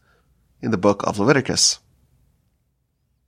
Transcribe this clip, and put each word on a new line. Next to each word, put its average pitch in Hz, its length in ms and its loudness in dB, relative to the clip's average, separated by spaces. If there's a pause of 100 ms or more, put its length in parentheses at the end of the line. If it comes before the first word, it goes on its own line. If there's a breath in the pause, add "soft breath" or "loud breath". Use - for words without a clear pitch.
(600)
in 123 100 -4
the 110 60 0
book 101 300 2
of 98 120 -4
Leviticus. 120 600 0 (1500)